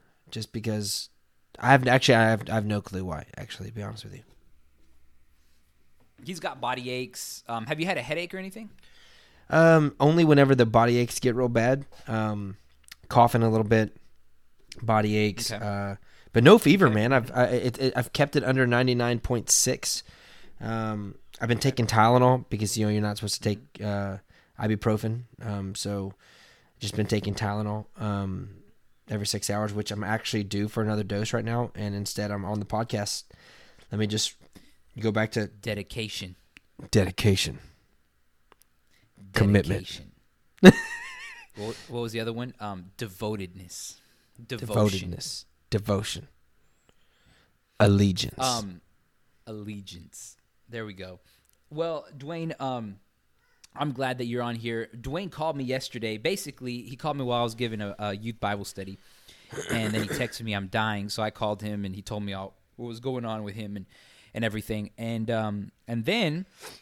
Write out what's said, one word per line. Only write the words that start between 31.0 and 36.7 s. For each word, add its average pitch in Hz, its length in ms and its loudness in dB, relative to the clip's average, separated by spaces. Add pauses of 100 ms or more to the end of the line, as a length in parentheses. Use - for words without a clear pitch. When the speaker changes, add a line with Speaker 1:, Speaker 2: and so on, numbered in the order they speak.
Speaker 1:
dose 104 300 -4
right 113 120 -2
now. 117 300 -4
And 104 180 -6
instead, 104 380 -6
I'm 101 140 -6
on 104 140 -4
the 101 60 -6
podcast. 110 580 -4 (680)
Let 101 80 -4
me 107 80 2
just 104 260 -2 (640)
go 110 120 0
back 110 220 0
to 107 140 -2
Speaker 2:
Dedication. 104 880 -8 (560)